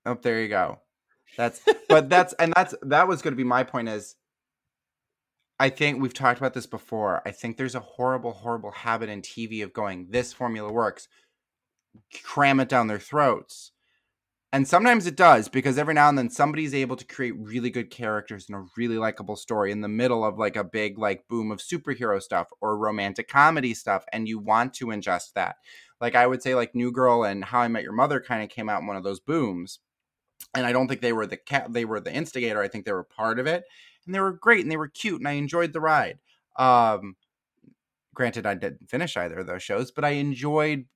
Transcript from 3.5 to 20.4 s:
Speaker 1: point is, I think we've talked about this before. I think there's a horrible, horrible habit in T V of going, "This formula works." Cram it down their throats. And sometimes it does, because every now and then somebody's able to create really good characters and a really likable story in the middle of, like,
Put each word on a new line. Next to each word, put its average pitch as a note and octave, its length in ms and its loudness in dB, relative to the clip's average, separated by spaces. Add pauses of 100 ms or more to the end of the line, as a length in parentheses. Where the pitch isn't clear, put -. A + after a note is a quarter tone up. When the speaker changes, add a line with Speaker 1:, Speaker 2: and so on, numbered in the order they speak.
Speaker 1:
point A#2+ 260 -4
is, G#2+ 280 -8 (1400)
I C3+ 80 4
think C#3 340 -2
we've B2 120 -2
talked B2+ 260 2
about C3 140 -2
this A#2+ 120 -8
before. G#2+ 580 -4
I G#2 60 -8
think A2+ 260 -10
there's C3 200 -4
a A2+ 40 -8
horrible, B2 520 -2
horrible G#2 400 -8
habit A2+ 360 -4
in G2+ 140 -12
T A#2 240 -10
V G#2+ 160 -8
of F#2+ 100 -10
going, F#2+ 380 -6
"This A#2+ 220 -2
formula A2 400 -6
works." A2+ 360 -2 (1120)
Cram C#3 380 2
it B2+ 80 0
down A#2+ 180 2
their G#2 120 -4
throats. - 720 -2 (800)
And C#3 160 2
sometimes G#3+ 400 4
it C#3 100 -6
does, D#3 320 8
because C3 280 0
every D3+ 160 0
now D3 160 8
and C#3+ 80 4
then A#2+ 140 0
somebody's D3+ 440 -2
able C3 220 -2
to - 80 -14
create B2 340 -8
really A#2 300 -6
good A#2+ 220 -6
characters G#2+ 580 -6
and G2+ 80 -12
a F#2+ 100 -14 (120)
really A#2 180 -2
likable G#2+ 400 -4
story G#2 340 -2
in G#2 120 -4
the G#2 60 -6
middle A2+ 360 0
of, G#2 140 -2
like, G#2+ 180 -2